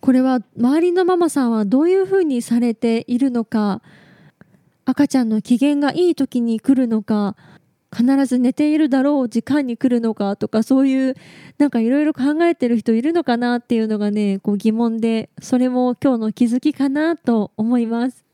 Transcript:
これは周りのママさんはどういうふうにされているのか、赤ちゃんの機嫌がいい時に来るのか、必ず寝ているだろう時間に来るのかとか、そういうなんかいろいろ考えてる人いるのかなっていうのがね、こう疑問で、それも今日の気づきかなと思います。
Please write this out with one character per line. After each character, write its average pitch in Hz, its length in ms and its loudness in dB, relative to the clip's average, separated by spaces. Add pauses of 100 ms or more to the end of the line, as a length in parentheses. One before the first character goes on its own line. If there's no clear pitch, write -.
こ 269 100 2
れ 254 100 4
は 262 180 0 (180)
周 269 240 2
り 349 100 2
の 359 140 2
マ 359 120 2
マ 339 120 2
さ 269 160 -2
ん 233 60 0
は 220 140 0
ど 247 160 2
う 330 80 2
い 370 60 4
う 381 100 2
ふ 381 80 -4
う 392 100 2
に 269 180 0
さ 233 180 0
れ 233 140 0
て 226 340 -2
い 240 100 -2
る 269 140 0
の 233 140 -2
か、 208 360 -2 (1040)
赤 277 220 0
ち - 100 -2
ゃ 254 60 2
ん 220 60 -2
の 214 120 0
機 247 160 0
嫌 285 200 2
が 285 140 0
い 349 200 2
い 311 40 0
時 262 260 -2
に 226 180 -2
来 269 140 2
る 254 140 2
の 220 140 -2
か、 208 340 -2 (600)
必 269 300 2
ず 247 120 -2
寝 254 160 0
て 302 200 0
い 311 40 0
る 302 120 2
だ 262 120 2
ろ 285 200 2
う 247 80 -2
時 226 140 -2
間 285 220 -2
に 240 120 -6
来 262 120 0
る 240 120 0
の 226 120 -2
か 202 220 -4
と 214 120 -6
か、 220 160 -2
そ 269 180 2
う 277 60 2
い 262 220 0
う 262 60 -6 (420)
な 294 100 2
ん - 20 0
か 240 100 -2
い 226 100 0
ろ 285 120 2
い 302 40 2
ろ 302 80 0
考 294 300 0
え 339 120 2
て 247 120 -2
る 233 100 2
人 220 160 0
い 226 80 2
る 311 120 0
の 339 100 0
か 233 140 0
な 240 220 -2
っ - 20 -10
て 240 140 -2
い 226 40 2
う 220 80 -2
の 214 100 -2
が 208 140 -2
ね、 202 280 -2
こ 208 140 -2
う 202 40 -2
疑 220 140 0
問 226 260 -2
で、 226 320 -2 (120)
そ - 160 -2
れ 254 120 2
も 247 260 0
今 262 220 0
日 - 20 -2
の 220 120 -2
気 240 140 2
づ 240 140 0
き 302 140 -2
か 277 160 -2
な 311 280 0
と 226 400 -2
思 233 220 0
い 233 80 -2
ま 233 240 -4
す。 - 120 -20 (100)